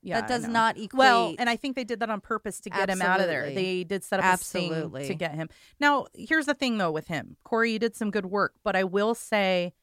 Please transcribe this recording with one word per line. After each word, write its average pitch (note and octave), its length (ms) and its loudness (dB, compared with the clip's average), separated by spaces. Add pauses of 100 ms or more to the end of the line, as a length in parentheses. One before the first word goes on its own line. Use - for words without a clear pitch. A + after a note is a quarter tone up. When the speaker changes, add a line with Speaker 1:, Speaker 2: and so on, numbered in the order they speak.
Speaker 1:
Yeah, F#3+ 180 -2
Speaker 2:
That - 40 -6
Speaker 1:
I - 40 -8
Speaker 2:
does A#3+ 180 -2
Speaker 1:
know. A#3 60 -6
Speaker 2:
not A3+ 240 2
equate. G#3 180 -12
Speaker 1:
Well, A#3 440 6
and A#3+ 120 0
I A#3 60 0
think C4+ 180 -6
they B3+ 100 -4
did G#3+ 160 -6
that A3+ 100 -4
on G#3 100 -4
purpose G#3+ 400 -6
to G3+ 100 -12
get F#3+ 200 0
him F#3 120 -2
out F#3 180 4
of F#3+ 80 2
there. D3 180 -2
Speaker 2:
Absolutely. D3 160 -2 (160)
Speaker 1:
They F3+ 60 -4
did F#3 200 -4
set F#3+ 160 0
up F#3 200 4
a - 40 -10
sting F3 280 -4
Speaker 2:
Absolutely. C#3+ 360 -6
Speaker 1:
to F#3 60 -4
get D#3 200 -6
him. D#3+ 140 -6 (320)
Now, D4 340 2
here's D4+ 320 -2
the C#4+ 80 2
thing, B3 240 -2
though, F3 140 0
with D#3 160 -4
him. - 360 -6
Corey, A3+ 280 0
you A3 60 -2
did A3+ 180 -2
some G#3+ 140 -2
good G3 160 -2
work, F#3+ 360 -2
but G3 140 0
I F#3+ 80 4
will G3+ 300 2
say F#3 580 0 (100)